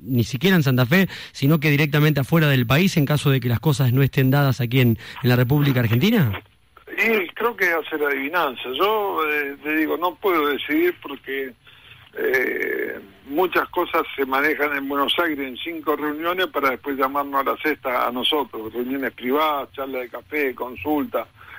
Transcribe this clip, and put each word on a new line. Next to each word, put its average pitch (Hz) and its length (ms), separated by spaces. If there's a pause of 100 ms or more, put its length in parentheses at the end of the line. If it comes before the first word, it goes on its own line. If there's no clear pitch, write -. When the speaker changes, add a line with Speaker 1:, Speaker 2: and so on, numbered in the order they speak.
Speaker 1:
ni 120 240
siquiera 180 320
en 147 80
Santa 127 220
Fe, 175 220 (240)
sino 139 280
que 156 80
directamente 147 520
afuera 156 280
del 127 180
país 160 300
en 147 80
caso 147 260
de 131 100
que 120 80
las 117 100
cosas 135 340
no 135 100
estén 131 280
dadas 139 300
aquí 123 200
en, 117 160 (260)
en 120 60
la 127 60
República 127 460
Argentina? 123 600 (560)
Speaker 2:
Y 208 340
creo 233 260
que 190 100
hacer 156 360
adivinanza. 143 600 (100)
Yo, 196 560
eh, 143 340
te 151 140
digo, 151 220
no 175 160
puedo 165 320
decidir 151 560
porque, 143 500 (640)
eh, - 840 (300)
muchas 165 400
cosas 170 360 (120)
se 139 80
manejan 143 520
en 139 120
Buenos 143 300
Aires 151 280
en 123 100
cinco 160 400
reuniones 160 500
para 139 240
después 135 260
llamarnos 139 500
a - 40
la 113 80
sexta 127 480
a 120 60
nosotros, 120 600
reuniones 123 400
privadas, 143 600
charla 135 260
de 123 100
café, 127 460
consulta, 123 720 (320)